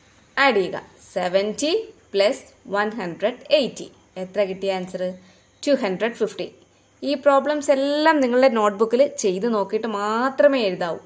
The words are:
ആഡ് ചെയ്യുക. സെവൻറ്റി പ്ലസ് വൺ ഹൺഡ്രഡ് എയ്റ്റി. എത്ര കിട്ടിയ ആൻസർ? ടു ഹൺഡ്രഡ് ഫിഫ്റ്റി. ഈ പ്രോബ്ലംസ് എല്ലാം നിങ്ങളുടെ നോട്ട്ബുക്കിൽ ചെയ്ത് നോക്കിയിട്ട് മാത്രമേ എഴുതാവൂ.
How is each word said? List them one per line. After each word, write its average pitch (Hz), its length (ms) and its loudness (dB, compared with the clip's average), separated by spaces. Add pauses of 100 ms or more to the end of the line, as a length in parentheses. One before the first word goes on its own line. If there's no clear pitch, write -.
(380)
ആഡ് 269 180 4
ചെയ്യുക. 175 260 -2 (300)
സെവൻറ്റി 196 600 0 (420)
പ്ലസ് 202 280 2 (260)
വൺ 202 220 -2
ഹൺഡ്രഡ് 196 600 -6
എയ്റ്റി. 277 400 0 (260)
എത്ര 185 280 -2
കിട്ടിയ 190 300 -4
ആൻസർ? 185 400 -6 (520)
ടു 285 60 2
ഹൺഡ്രഡ് 214 400 -2
ഫിഫ്റ്റി. 196 420 -6 (480)
ഈ 269 120 -2
പ്രോബ്ലംസ് 285 560 2
എല്ലാം 294 500 2
നിങ്ങളുടെ 254 280 4
നോട്ട്ബുക്കിൽ 220 680 2
ചെയ്ത് 208 360 -2
നോക്കിയിട്ട് 214 320 -2
മാത്രമേ 240 760 2
എഴുതാവൂ. 175 440 -2